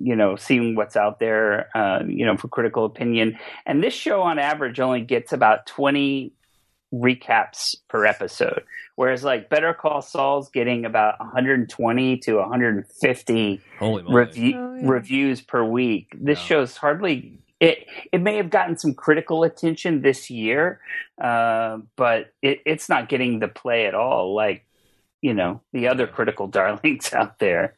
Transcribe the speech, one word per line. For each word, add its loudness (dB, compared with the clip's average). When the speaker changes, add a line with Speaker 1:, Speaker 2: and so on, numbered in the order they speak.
Speaker 1:
you 0
know, 4
seeing 2
what's -2
out 2
there, 2
uh, 2
you -2
know, 2
for -10
critical 0
opinion. -2
And 0
this 0
show -2
on 0
average -2
only 0
gets -2
about 4
twenty 0
recaps 0
per 2
episode. -2
Whereas, -2
like, -2
Better 0
Call -2
Saul's -2
getting -2
about 0
a -10
hundred 0
twenty 0
to 0
a 0
hundred 0
fifty 0
Speaker 2:
Holy -2
moly. 0
Speaker 1:
review-, 2
Speaker 3:
Oh, -10
yeah. -2
Speaker 1:
reviews 0
per -2
week. -2
This 0
Speaker 2:
Yeah. -12
Speaker 1:
show's 0
hardly, -2
it, 4
it 2
may 0
have -2
gotten 0
some -2
critical 0
attention -2
this 2
year, -2
uh, 0
but 0
it, 0
it's -4
not 0
getting 0
the 0
play -2
at -2
all, 0
like, -2
you 0
know, -2
the -2
other 0
Speaker 2:
Yeah. -6
Speaker 1:
critical -4
<laughs> -2
darlings -2
out -2
there. 0